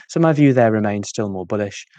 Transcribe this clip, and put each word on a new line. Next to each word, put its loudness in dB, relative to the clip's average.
So -4
my 4
view 4
there 4
remains -2
still -6
more -8
bullish. -6